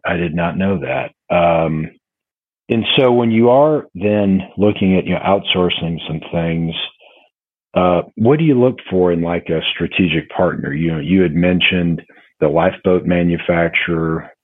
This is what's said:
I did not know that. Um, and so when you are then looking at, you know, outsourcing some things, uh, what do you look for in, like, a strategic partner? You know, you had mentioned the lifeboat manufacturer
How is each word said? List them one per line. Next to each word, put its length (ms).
I 140
did 160
not 240
know 220
that. 540
Um, 540
and 160
so 120
when 200
you 180
are 460
then 460
looking 400
at, 80
you 80
know, 60
outsourcing 760
some 140
things, 440
uh, 300
what 220
do 60
you 160
look 160
for 200
in, 120
like, 260
a 120
strategic 560
partner? 460
You 180
know, 60
you 240
had 120
mentioned 680
the 80
lifeboat 580
manufacturer 1200